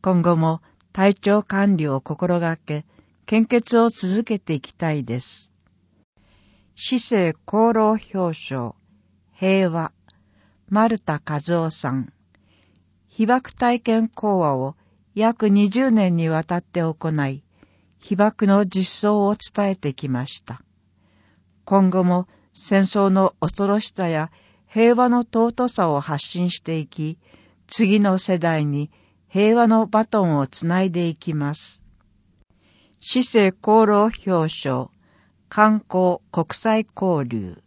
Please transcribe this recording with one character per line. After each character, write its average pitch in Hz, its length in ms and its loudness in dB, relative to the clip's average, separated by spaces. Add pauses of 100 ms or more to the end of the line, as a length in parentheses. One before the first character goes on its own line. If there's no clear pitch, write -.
今 185 200 2
後 170 160 2
も 160 240 0 (320)
体 196 220 2
調 208 280 0
管 196 320 0
理 156 140 -2
を 135 100 -2
心 175 400 -2
が 165 160 -4
け、 151 300 -10 (400)
献 220 200 2
血 240 320 0
を 226 120 4
続 196 340 -2
け 214 160 -4
て - 140 -6
い 139 80 -4
き - 100 -20
た 160 220 -4
い 147 100 -4
で 117 160 -6
す。 - 320 -14 (1300)
市 - 180 -4
政 190 520 0
功 226 240 2
労 220 200 2
表 185 460 -4
彰、 123 380 -8 (560)
平 190 380 0
和、 165 240 -6 (760)
丸 220 320 0
田 147 260 -6
和 151 120 -6
夫 165 320 -2
さ 143 220 -6
ん。 131 200 -6 (960)
被 - 180 -4
爆 254 300 -2
体 240 240 0
験 226 300 0
講 202 300 -2
話 143 180 0
を 135 180 -6 (380)
約 220 340 0
二 202 220 4
十 254 200 0
年 190 280 2
に 165 100 0
わ 160 160 0
た 175 140 -4
っ 175 40 -4
て - 200 -6
行 160 300 -4 (160)
い、 135 180 -10 (540)
被 - 180 -6
爆 208 280 0
の 196 200 4
実 185 280 -2
相 208 260 0
を 202 160 0
伝 202 340 -4
え 190 80 -2
て 139 160 -6
き 139 160 -10
ま 127 160 -4
し - 180 -14
た。 - 200 -18 (1000)
今 190 260 4
後 185 140 0
も 180 240 0 (240)
戦 - 300 0
争 196 260 2
の 190 320 2
恐 196 280 -2
ろ 202 120 2
し - 160 -8
さ 180 140 -4
や 160 200 -4 (380)
平 233 280 2
和 247 120 2
の 240 120 2
尊 233 500 -2
さ 180 200 0
を 143 120 0
発 147 260 -6
信 175 220 -4
し - 100 -8
て 160 180 -6
い 151 100 -6
き、 156 300 -8 (500)
次 208 340 2
の 196 160 2
世 185 200 -2
代 160 280 0
に 147 260 -4 (380)
平 214 260 2
和 233 120 4
の 220 200 4
バ 220 160 0
ト 208 220 0
ン 160 100 2
を 139 100 0
つ 170 220 -8
な 185 160 0
い 190 80 -2
で 170 160 -2
い 160 80 -4
き 160 180 -8
ま 147 200 -4
す。 - 280 -16 (1160)
市 - 200 -4
政 202 440 2
功 220 220 6
労 208 260 2 (140)
表 165 280 0
彰、 127 360 -4 (580)
観 214 320 2
光 185 380 0 (140)
国 165 220 -2
際 220 320 -2 (140)
交 175 300 0
流 98 380 -8